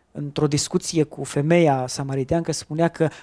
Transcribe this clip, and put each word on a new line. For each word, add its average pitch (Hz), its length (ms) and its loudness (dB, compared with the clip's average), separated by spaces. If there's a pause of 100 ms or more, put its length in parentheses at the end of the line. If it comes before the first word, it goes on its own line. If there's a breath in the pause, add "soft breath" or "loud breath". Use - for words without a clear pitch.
(120 soft breath)
într-o 147 340 -4
discuție 151 560 0
cu 143 220 -4
femeia 147 640 4
samariteancă, 139 640 -2
spunea 160 360 0
că 160 200 0 (140 loud breath)